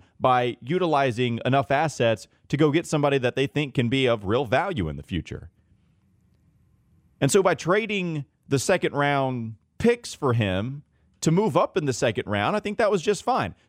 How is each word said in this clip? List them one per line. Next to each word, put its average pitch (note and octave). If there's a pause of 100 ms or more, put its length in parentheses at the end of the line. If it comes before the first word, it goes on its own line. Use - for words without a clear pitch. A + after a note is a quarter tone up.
(200)
by B2
utilizing C3+
enough C3+
assets B2+ (220)
to D3
go D3+
get D#3+
somebody C#3+
that B2
they C3+
think C#3+
can A#2+
be C3
of A2+
real A2+
value C3
in C#2+
the C#2+
future. D2+ (1700)
And C#3
so F#3+
by F#3
trading F3+ (220)
the C3+
second F3+
round C3 (240)
picks A#3+
for C3
him A2+ (380)
to E3
move E3+
up -
in E3
the C3+
second A#2+
round, G#2
I G#3+
think G#3
that G#3+
was G3+
just G3
fine. F#3 (140)